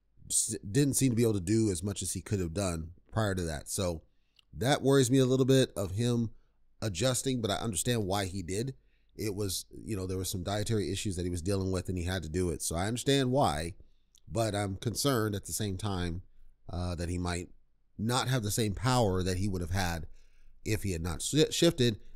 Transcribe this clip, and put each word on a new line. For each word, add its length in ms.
s-, 260
didn't 260
seem 160
to 60
be 60
able 120
to 60
do 300
as 120
much 200
as 120
he 80
could 180
have 140
done 380
prior 220
to 80
that. 260
So 340
that 260
worries 280
me 80
a 80
little 180
bit 320
of 160
him 380
adjusting, 600
but 80
I 60
understand 500
why 180
he 180
did. 320
It 180
was, 320
you 120
know, 100
there 100
were 80
some 180
dietary 480
issues 260
that 80
he 60
was 120
dealing 280
with 180
and 100
he 60
had 180
to 60
do 220
it. 120
So 120
I 120
understand 440
why, 440
but 240
I'm 220
concerned 580
at 100
the 80
same 240
time, 460
uh, 220
that 140
he 100
might 300
not 300
have 140
the 80
same 240
power 480
that 140
he 120
would 120
have 120
had 340
if 180
he 100
had 100
not 180
shi-, 300
shifted. 500